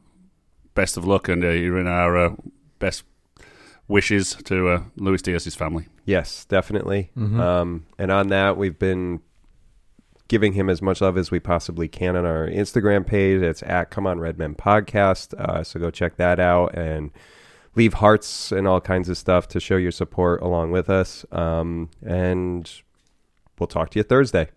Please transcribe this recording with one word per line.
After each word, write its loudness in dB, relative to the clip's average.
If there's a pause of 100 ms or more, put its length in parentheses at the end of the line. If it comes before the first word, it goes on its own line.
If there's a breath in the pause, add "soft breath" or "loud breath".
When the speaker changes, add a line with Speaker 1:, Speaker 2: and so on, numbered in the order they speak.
(760)
Speaker 1:
best 0
of -6
luck, 2
and, 0
uh, 2
you're 0
in -2
our, 2
uh, 2 (440)
best -4 (840 loud breath)
wishes 2
to, 0
uh, 0 (140)
Luis 0
Diaz's -4
family. -6 (180)
Speaker 2:
Yes, -2
definitely. -2
Speaker 3:
Mm-hmm. 0
Speaker 2:
Um, 0 (120)
and -2
on 2
that, 2
we've -2
been -2 (1080)
giving 4
him 0
as 0
much 0
love 2
as -2
we 0
possibly -4
can -2
on 0
our -2
Instagram 0
page. 4
It's -2
at -2
Come -4
On -2
Red -4
Men -6
Podcast. 2
Uh, -4
so -10
go -2
check -4
that 2
out 4
and -6 (640 soft breath)
leave 4
hearts 2
and 0
all 4
kinds -2
of -4
stuff 2
to -6
show 0
your 0
support -2
along -2
with 0
us. 0
Um, -4 (160)
and -2 (880)
we'll -4
talk -4
to -2
you 2
Thursday. 2